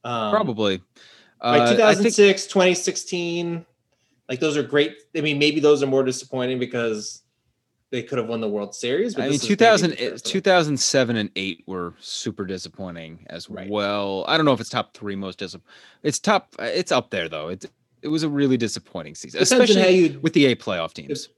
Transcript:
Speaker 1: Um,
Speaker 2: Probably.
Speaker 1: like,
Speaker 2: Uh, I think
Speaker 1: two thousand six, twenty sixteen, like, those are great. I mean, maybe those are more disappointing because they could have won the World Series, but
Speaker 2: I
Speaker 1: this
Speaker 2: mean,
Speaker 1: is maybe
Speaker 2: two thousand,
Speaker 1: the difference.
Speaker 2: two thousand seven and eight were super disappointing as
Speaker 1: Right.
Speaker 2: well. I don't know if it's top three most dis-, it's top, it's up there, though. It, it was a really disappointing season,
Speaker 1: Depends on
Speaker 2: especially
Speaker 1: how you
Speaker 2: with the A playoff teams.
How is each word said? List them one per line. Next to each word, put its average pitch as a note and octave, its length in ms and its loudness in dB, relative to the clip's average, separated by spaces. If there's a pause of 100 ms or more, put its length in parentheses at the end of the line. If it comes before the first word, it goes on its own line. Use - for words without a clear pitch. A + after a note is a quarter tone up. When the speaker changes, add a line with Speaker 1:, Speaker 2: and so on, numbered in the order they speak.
Speaker 1:
Um, A2+ 280 -4
Speaker 2:
Probably. A2 460 0
Speaker 1:
like, F2+ 40 -14 (600)
Speaker 2:
Uh, A#2+ 80 -2
I - 160 4
think - 40 4
Speaker 1:
two - 140 4
thousand G#3 280 4
six, G3+ 360 4
twenty F#3 260 4
sixteen, E3+ 920 -4 (640)
like, C3 100 -6
those D3+ 180 0
are C#3 60 0
great. D3 320 0 (200)
I D#3 60 -2
mean, D3 180 0
maybe D3+ 200 4
those C#3+ 240 6
are C#3 40 0
more C3+ 160 2
disappointing B2+ 560 -4
because A#2 640 -6 (680)
they A#2+ 140 -6
could C3 140 -6
have A2+ 100 -4
won A#2 140 -4
the G#2+ 80 -4
World G#2 260 -6
Series, F3+ 400 -4
but B2 80 -4
Speaker 2:
I C3+ 40 -2
Speaker 1:
this C#3 40 -2
Speaker 2:
mean, D3 40 2
Speaker 1:
is C3 80 -4
maybe - 40 -6
Speaker 2:
two G3+ 80 2
thousand, G3+ 360 4
Speaker 1:
the - 40 -8
difference. - 280 -8
Speaker 2:
two G3 180 -4
thousand D#3+ 360 2
seven A#2+ 380 2
and G#2 220 -2
eight F#2+ 300 -6
were F2 340 -8
super - 440 -10
disappointing E2+ 840 -12
as - 200 -14
Speaker 1:
Right. G2 200 -14
Speaker 2:
well. G2+ 580 -2
I D#3 80 2
don't D#3+ 100 2
know C#3+ 60 6
if A#2 80 2
it's A#2 100 -10
top - 240 -6
three G2+ 220 -10
most G2 240 -10
dis-, F#2 160 -10 (480)
it's D3+ 160 -2
top, - 400 -2
it's D#3 320 -4
up B2+ 200 0
there, E2+ 180 -4
though. D#2 180 -8
It, F#2+ 180 -10 (360)
it D3 80 -8
was D#3 140 -2
a D#3 60 -4
really C#3 280 2
disappointing F2 580 -8
season, - 240 -12
Speaker 1:
Depends F#3+ 140 4
on B3+ 80 6
Speaker 2:
especially G#3 200 6
Speaker 1:
how F#3 80 4
you E3 300 4
Speaker 2:
with D#3+ 140 -2
the C#3+ 140 6
A A#2+ 80 2
playoff F2 380 -6
teams. C3+ 440 -10